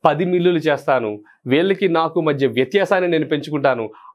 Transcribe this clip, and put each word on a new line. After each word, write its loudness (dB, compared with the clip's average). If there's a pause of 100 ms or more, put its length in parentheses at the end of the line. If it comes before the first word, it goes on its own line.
పది 2
మిల్లులు 2
చేస్తాను, -2 (240)
వీళ్ళకి 2
నాకు 0
మధ్య 0
వ్యత్యాసాన్ని 0
నేను 0
పెంచుకుంటాను, -2 (260)